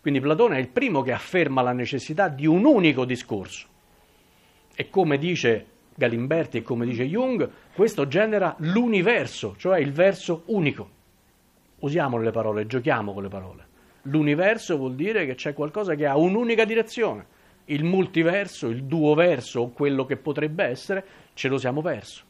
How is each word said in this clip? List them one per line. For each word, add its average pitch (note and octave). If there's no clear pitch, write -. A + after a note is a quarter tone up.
Quindi C#3+
Platone D#3
è C3
il B2+
primo A3
che B2
afferma C3+
la B2
necessità C#3+
di C#3+
un E3
unico E3+
discorso. A#2
E -
come D3+
dice C#3
Galimberti B2+
e A2
come A#2
dice A#2+
Jung, G#3
questo G3+
genera G3
l'universo, G3
cioè F#3
il C#3
verso F3+
unico. E3
Usiamo C#3+
le A2+
parole, G#2+
giochiamo A#2
con G2
le G2
parole. F#2+
L'universo D#3
vuol C3
dire F#3
che B2+
c'è D3
qualcosa D#3
che D3
ha C#3
un'unica A3
direzione. A3
Il D3
multiverso, F3+
il A#2+
duoverso D3+
o A#2+
quello C#3
che C3
potrebbe D3+
essere, F#3+
ce -
lo C3
siamo B2+
perso. C#3+